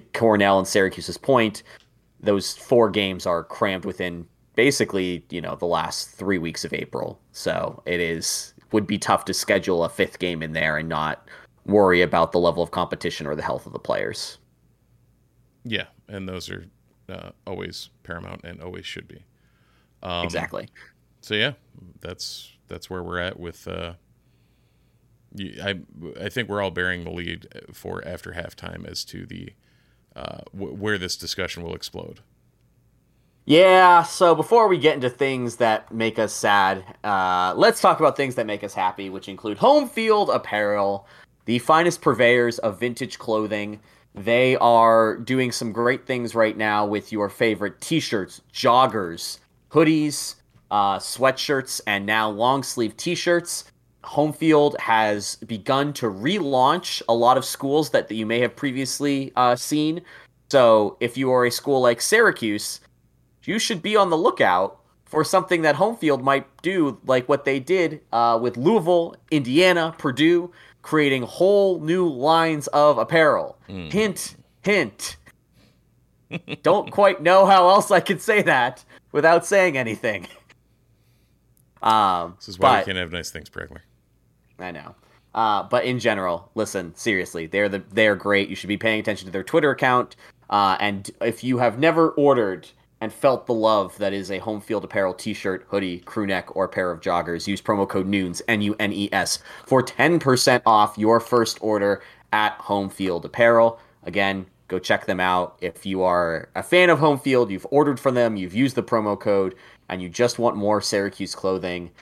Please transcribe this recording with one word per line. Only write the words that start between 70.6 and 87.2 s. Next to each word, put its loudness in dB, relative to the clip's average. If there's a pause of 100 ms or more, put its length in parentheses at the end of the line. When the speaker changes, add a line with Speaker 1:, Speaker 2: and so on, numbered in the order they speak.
Speaker 1:
creating 0
whole 2
new 0
lines 0
of 4
apparel. 2 (120)
Speaker 2:
Mm. -10
Speaker 1:
Hint, -4 (260)
hint. -2 (1120)
Speaker 2:
<laughs> -12
Speaker 1:
Don't 2
quite 2
know 6
how 8
else 4
I 6
could -2
say 2
that 0 (280)
without 4
saying 2
anything. -4 (1600)
Um, 2
Speaker 2:
This -20
is -14
why 6
Speaker 1:
but -4
Speaker 2:
we -6
can't -6
have -6
nice -10
things, -16
Bragler. -16 (760)
Speaker 1:
I -12
know. -18 (400)
Uh, 0
but -2
in -2
general, -2
listen, -6
seriously, -4